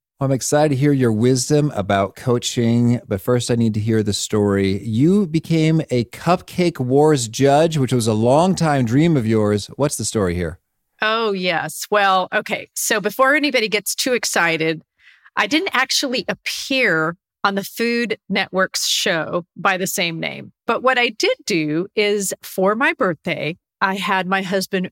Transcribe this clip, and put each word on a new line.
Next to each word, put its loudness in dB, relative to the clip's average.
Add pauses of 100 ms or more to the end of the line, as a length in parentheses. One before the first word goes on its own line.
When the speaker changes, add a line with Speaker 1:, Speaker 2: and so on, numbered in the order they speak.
(180)
Speaker 1:
Well, -2
I'm 2
excited 2
to 0
hear 4
your 4
wisdom 2
about 0
coaching, 0
but -4
first 0
I 2
need 0
to -2
hear 2
the -2
story. 0
You 2
became 0
a 0
Cupcake -2
Wars 2
judge, 2
which 0
was 0
a 2
longtime 2
dream 4
of 0
yours. 2 (100)
What's -2
the -6
story 0
here? -6 (440)
Speaker 2:
Oh, -2
yes. -4
Well, 2
okay. -4
So -2
before 2
anybody 0
gets -4
too -2
excited, 0 (540)
I 2
didn't -2
actually 0
appear -2 (280)
on 0
the -4
Food -4 (120)
Network's -2
show -2 (100)
by 0
the -4
same -4
name. -10 (140)
But -2
what 2
I 0
did -2
do -2
is 0 (100)
for -2
my 0
birthday, -4 (220)
I 0
had -2
my 0
husband -4